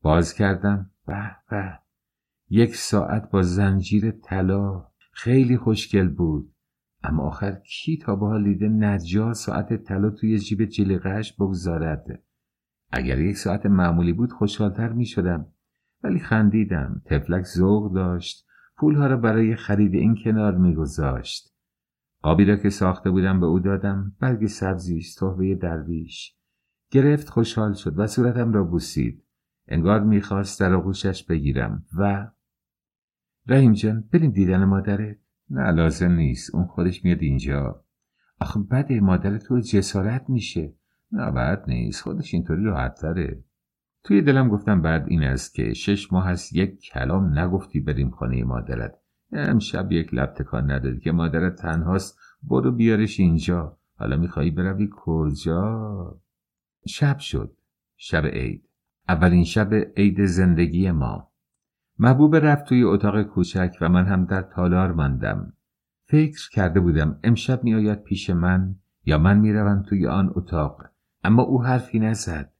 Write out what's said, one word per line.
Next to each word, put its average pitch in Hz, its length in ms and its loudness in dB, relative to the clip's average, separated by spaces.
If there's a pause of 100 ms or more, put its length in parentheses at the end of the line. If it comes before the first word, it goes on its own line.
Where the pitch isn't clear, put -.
باز 82 320 2
کردم. 98 560 0 (180)
به 101 280 -8 (140)
به. 95 300 -8 (720)
یک 117 260 2
ساعت - 560 -2
با 98 100 2
زنجیر 98 720 0
طلا. 95 760 -4 (240)
خیلی 123 460 2
خوشگل 104 500 0
بود. 78 460 -2 (500)
اما 78 200 -2
آخر 95 320 -4
کی - 420 -8
تا 101 180 -4
به 101 100 -2
حال 107 180 0
دیده 101 240 0
نجار 107 680 0
ساعت - 400 -4
طلا 101 360 -2
توی 110 300 0
جیب 104 260 -2
جلیقه‌اش 98 680 -2
بگذارد؟ 85 920 -4 (680)
اگر 64 280 -2
یک 95 180 -2
ساعت 98 280 -4
معمولی 87 480 2
بود 120 180 -2
خوشحالتر 107 600 -2
می‌شدم. 90 520 -2 (580)
ولی 180 160 -2
خندیدم. 104 840 0
طفلک 87 400 -2
ذوق 98 480 0
داشت. 90 520 -4 (320)
پولها 147 300 2
را 131 100 2
برای 113 380 2
خرید 104 380 2
این 110 300 2
کنار 107 340 0
می‌گذاشت. 76 960 -2 (680)
آبی 82 240 4
را 101 100 4
که 101 140 0
ساخته 92 400 -2
بودم 95 300 2
به 87 60 2
او 85 140 2
دادم. 98 600 -2
برگ 120 280 0
سبزیش، 90 680 -6
تحفهٔ 95 400 -2
درویش. 82 800 -8 (560)
گرفت، 147 380 4
خوشحال 113 440 0
شد 85 260 -6
و 107 80 0
صورتم 120 460 0
را 101 100 2
بوسید. 82 600 -4 (440)
انگار 98 360 2
می‌خواست 101 560 0
در 92 140 4
آغوشش 95 500 -2
بگیرم 65 640 -2 (120)
و 98 340 -2 (1160)
«رحیم 127 260 6
جان، 107 380 0
بریم 160 200 4
دیدن 95 340 2
مادرت؟» 101 520 0 (320)
«نه، 135 220 -2
لازم 82 400 2
نیست. 76 440 -2
اون 90 100 0
خودش 90 380 -4
میاد 87 180 0
اینجا.» 69 600 -4 (560)
«آخه - 200 -4
بده، 127 400 -2
مادر 95 380 2
تو 123 220 -2
جسارت 104 680 -2
می‌شه.» 87 440 -4 (380)
«نه، 202 200 -4
بد 65 360 -2
نیست. 57 340 -4
خودش - 320 -8
اینطوری 85 300 -2
راحت 71 380 -2
تره.» 82 420 -6 (600)
توی 202 180 4
دلم 135 280 4
گفتم: 101 320 2
«بعد 80 260 0
این 80 160 0
است 67 300 -4
که 55 200 -4
شش 101 400 -2
ماه 92 140 2
است 90 280 -6
یک 95 260 -2
کلام 76 580 -2
نگفتی 90 400 -2
بریم 69 300 -2
خانهٔ 62 340 -4
مادرت. 60 520 -6 (360)
امشب 104 600 -2
یک 82 220 -2
لب 65 200 -4
تکان 69 380 -4
ندادی 65 280 -4
که 80 120 -4
مادرت 82 440 -2
تنهاست. 85 640 -4 (240)
برو 127 280 0
بیارش 110 480 0
اینجا. 85 580 0 (180)
حالا 58 220 -4
می‌خوایی 82 340 -2
بروی 95 400 -2
کجا؟» 85 1300 -4 (680)
شب 143 300 0
شد. - 400 -8 (400)
شب 78 280 -2
عید. - 440 -6 (400)
اولین 87 340 4
شب 104 300 0
عید 101 520 2
زندگی 87 640 2
ما. 62 380 -4 (720)
محبوب 135 360 6
رفت 147 300 4
توی 123 180 4
اتاق 101 380 2
کوچک 90 600 -2
و 85 80 2
من 90 160 6
هم 92 200 2
در 95 160 -2
تالار 90 520 0
ماندم. 62 600 -2 (520)
فکر 151 440 0
کرده 90 300 2
بودم 78 440 2
امشب 117 400 0
می‌آید 107 400 0
پیش - 260 -6
من 92 460 2 (300)
یا 76 120 2
من 95 200 6
می‌روم 104 440 2
توی 95 260 0
آن 92 280 0
اتاق، 82 500 -4 (380)
اما 113 200 6
او 123 200 2
حرفی 123 360 -2
نزد. 110 600 -4